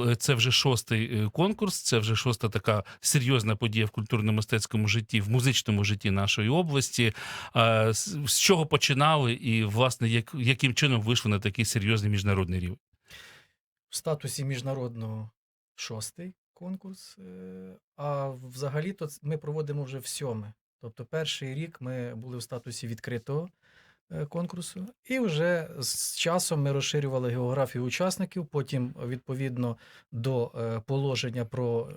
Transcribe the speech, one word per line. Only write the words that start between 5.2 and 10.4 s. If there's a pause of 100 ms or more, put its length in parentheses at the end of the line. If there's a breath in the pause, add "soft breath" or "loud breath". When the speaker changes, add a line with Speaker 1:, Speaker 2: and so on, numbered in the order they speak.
Speaker 1:
в
музичному
житті
нашої
області. (420 loud breath)
Е,
з,
з
чого
починали
і,
власне,
як,
яким